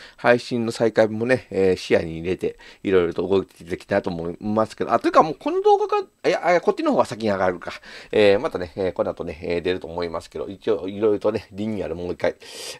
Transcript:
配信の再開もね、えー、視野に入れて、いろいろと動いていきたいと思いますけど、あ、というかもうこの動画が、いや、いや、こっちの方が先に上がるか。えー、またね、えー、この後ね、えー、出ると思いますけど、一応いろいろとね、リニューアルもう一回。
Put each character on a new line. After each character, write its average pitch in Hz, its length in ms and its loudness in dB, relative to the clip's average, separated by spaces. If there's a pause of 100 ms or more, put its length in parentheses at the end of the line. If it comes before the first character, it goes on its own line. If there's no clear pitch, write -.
(160)
配 123 220 4
信 120 260 -4
の 113 80 -2
再 117 220 0
開 110 140 4
も 110 180 -4
ね、 127 240 2
え 95 220 2
ー、 92 40 2
視 - 160 -4
野 101 80 4
に 80 200 -6
入 - 20 -8
れ 87 160 -2
て、 - 200 -4 (240)
い 101 80 -2
ろ 92 140 6
い 85 40 0
ろ 85 40 -4
と 87 160 -2
動 95 140 4
い - 20 -10
て - 200 -18
い 87 120 -6
き - 80 -20
た 101 140 0
い - 40 4
と - 60 -8
思 85 220 -6
い 85 100 -10
ま 107 240 0
す - 120 -8
け - 100 -4
ど、 - 80 0
あ、 - 40 2
と 320 100 -2
い - 20 2
う - 20 -2
か 277 100 8
も 156 100 0
う - 60 -8
こ 294 120 -4
の 370 100 0
動 403 160 6
画 403 100 -2
が、 415 120 -2 (280)
い 151 40 4
や、 170 220 0
い - 20 4
や、 170 80 2
こ 214 80 2
っ 196 40 -2
ち 311 80 -6
の 311 100 0
方 208 40 0
が 117 80 4
先 110 200 -6
に 110 40 0
上 101 80 0
が 92 140 2
る 87 100 -6
か。 - 120 -10 (400)
え 101 260 6
ー、 - 20 -2
ま 156 100 -4
た - 80 -6
ね、 90 180 -6
え 98 120 -2
ー、 87 40 -2
こ 110 120 -4
の 95 60 -2
後 80 140 -8
ね、 82 180 -10
え 87 160 -2
ー、 - 20 -2
出 90 140 0
る 92 40 -4
と 80 100 -10
思 87 160 -6
い 85 40 -4
ま 82 140 -8
す - 80 -20
け 82 80 -12
ど、 71 100 -8
一 98 220 -6
応 92 180 -2
い 101 100 -8
ろ 107 120 4
い - 60 4
ろ - 20 -8
と 104 140 0
ね、 107 200 -8
リ 101 140 -6
ニ 107 140 -4
ュ - 20 -4
ー - 20 -4
ア 78 40 -6
ル 80 80 -6
も 87 120 -6
う 87 40 -4
一 82 40 -6
回。 - 180 -2 (460)